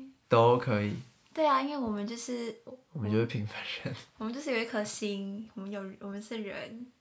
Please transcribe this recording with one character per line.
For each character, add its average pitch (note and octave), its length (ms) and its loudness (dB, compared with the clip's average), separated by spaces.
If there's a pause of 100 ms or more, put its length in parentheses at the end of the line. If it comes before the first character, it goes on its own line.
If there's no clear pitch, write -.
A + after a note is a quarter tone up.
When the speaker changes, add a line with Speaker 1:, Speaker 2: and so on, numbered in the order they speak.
(300)
Speaker 1:
都 A#2+ 300 10
可 G#2+ 240 2
以。 G#2 120 0 (380)
Speaker 2:
对 D#4 140 4
啊， C4+ 140 6
因 C#4 80 -2
为 D4 80 -4
我 A#3+ 120 -2
们 G#3 160 -2
就 A#3 120 -6
是 A#3+ 360 -6 (380)
Speaker 1:
我 D3+ 80 -6
们 G#2 100 0
就 G#2+ 80 4
是 A2+ 80 4
平 G#2+ 220 -2
凡 - 80 -8 (280)
人。 C3 120 -6 (220)
Speaker 2:
我 A3 80 -6
们 A3+ 80 -4
就 C#4 80 -8
是 D4+ 100 -2
有 A#3 60 2
一 A3+ 80 0
颗 A3+ 180 -2
心， G3+ 680 -4
我 G3+ 80 -10
们 G3 100 -8
有， G3+ 100 -6 (200)
我 G3+ 60 -10
们 G3 140 -8
是 A3+ 180 -6
人。 A3 460 -8 (160)